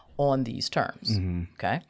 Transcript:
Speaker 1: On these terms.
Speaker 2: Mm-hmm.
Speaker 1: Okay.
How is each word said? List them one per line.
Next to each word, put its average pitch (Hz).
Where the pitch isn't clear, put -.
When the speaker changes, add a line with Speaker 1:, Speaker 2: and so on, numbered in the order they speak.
Speaker 1:
On 139
these -
terms. -
Speaker 2:
Mm-hmm. 90
Speaker 1:
Okay. 113